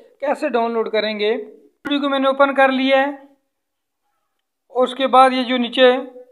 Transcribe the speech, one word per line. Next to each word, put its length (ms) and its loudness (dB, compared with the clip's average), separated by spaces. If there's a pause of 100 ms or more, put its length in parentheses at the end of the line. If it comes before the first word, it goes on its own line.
(200)
कैसे 300 -4
download 400 -2
करेंगे। 400 -2
Video 680 -8
को 80 -2
मैंने 200 0
open 260 2
कर 180 4
लिया 280 2
है 120 -2 (1600)
और 100 2
उसके 240 -4
बाद 240 4
ये 120 -2
जो 140 -4
नीचे 380 2 (360)